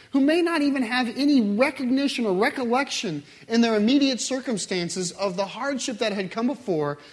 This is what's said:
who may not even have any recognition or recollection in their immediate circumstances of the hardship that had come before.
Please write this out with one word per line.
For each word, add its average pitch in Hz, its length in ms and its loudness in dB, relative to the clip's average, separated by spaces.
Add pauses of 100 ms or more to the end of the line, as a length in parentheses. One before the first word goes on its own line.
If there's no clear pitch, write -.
who 277 100 2
may 311 220 4
not 339 200 0
even 277 200 0
have 240 340 -2
any 277 240 4
recognition 254 880 0
or 190 80 2
recollection 233 880 -2 (240)
in 233 140 2
their 226 160 4
immediate 262 440 2
circumstances 185 920 -4
of 190 240 -4
the 190 100 -2
hardship 247 520 -6
that 220 140 0
had 190 200 -4
come 233 160 -2
before. 151 500 -2 (140)